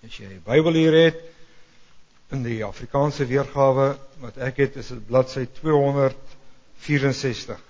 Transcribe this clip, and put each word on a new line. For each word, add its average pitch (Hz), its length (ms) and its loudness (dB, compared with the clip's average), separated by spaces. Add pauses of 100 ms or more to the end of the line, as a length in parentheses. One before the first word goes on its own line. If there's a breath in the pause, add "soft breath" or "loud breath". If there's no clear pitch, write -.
As 113 140 -18
jy 104 100 -16
'n 92 160 -18
Bybel 156 320 4
hier 160 160 4
het, 160 240 6 (1120 soft breath)
in 135 140 -6
die 113 220 -6
Afrikaanse 139 600 -2
weergawe 135 720 2 (240)
wat 120 160 -14
ek 131 200 -6
het, 135 200 0
is 120 160 -12
dit 104 140 -12
bladsy 127 380 0 (120)
tweehonderdvierenzestig. 139 2250 -2